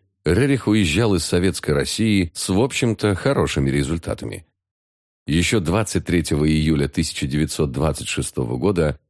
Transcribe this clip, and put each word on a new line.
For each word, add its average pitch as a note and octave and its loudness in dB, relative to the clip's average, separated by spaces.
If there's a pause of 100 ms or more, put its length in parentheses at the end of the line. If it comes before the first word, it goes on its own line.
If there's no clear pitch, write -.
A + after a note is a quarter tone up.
(240)
Рерих C3+ 2
уезжал G2+ 2
из D#2+ 0
Советской F2 0
России F2+ 0
с, - -8
в F#2+ 2
общем-то, A2+ 0
хорошими D2 0
результатами. - -4 (800)
Еще F2 2
двадцать F2+ 0
третьего D#2 0
июля D2+ 2
тысяча - -4
девятьсот D2 -2
двадцать C#2+ -2
шестого B1+ -4
года, D#2+ 0